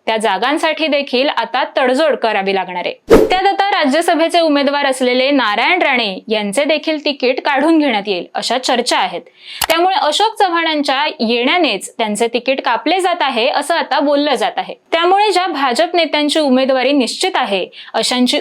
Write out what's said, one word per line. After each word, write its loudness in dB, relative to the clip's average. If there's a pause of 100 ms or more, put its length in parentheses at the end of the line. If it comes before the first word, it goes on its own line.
त्या 0
जागांसाठी 0
देखील 0
आता -2 (140)
तडजोड 2
करावी 0
लागणार -4
आहे. -4 (160)
त्यात 4
आता 0
राज्यसभेचे 2
उमेदवार 2
असलेले 0
नारायण 2
राणे 0
यांचे -2
देखील -2
तिकीट 0
काढून 2
घेण्यात 0
येईल -4
अशा -2
चर्चा 0
आहेत. -2 (460)
त्यामुळे 2
अशोक 0
चव्हाणांच्या 0 (140)
येण्यानेच 0
त्यांचे -2
तिकीट -2
कापले 0
जात 0
आहे 0
असं -2
आता 0
बोललं 2
जात -2
आहे. -8 (180)
त्यामुळे 2
ज्या 0
भाजप 0
नेत्यांची 0
उमेदवारी 2
निश्चित 0
आहे, -2 (260)
अशांची 0